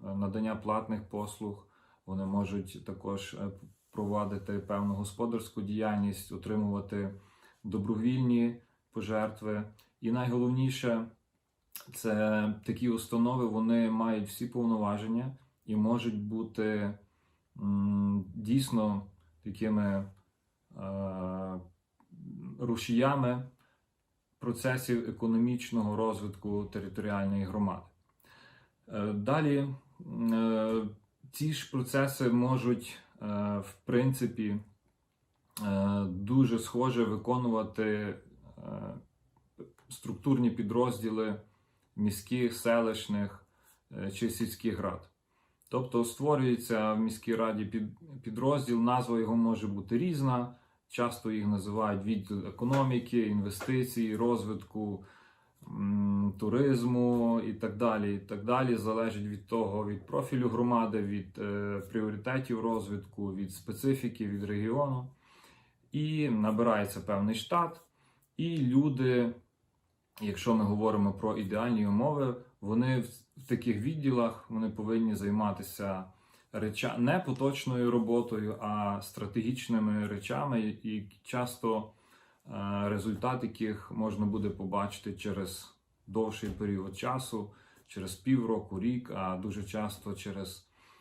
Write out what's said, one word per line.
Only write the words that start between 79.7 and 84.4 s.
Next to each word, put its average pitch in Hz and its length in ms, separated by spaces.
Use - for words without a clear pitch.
речами, 123 540
і 107 280
часто, 113 680
е, 101 420
результат 110 540
яких 107 480
можна 104 340
буде 101 240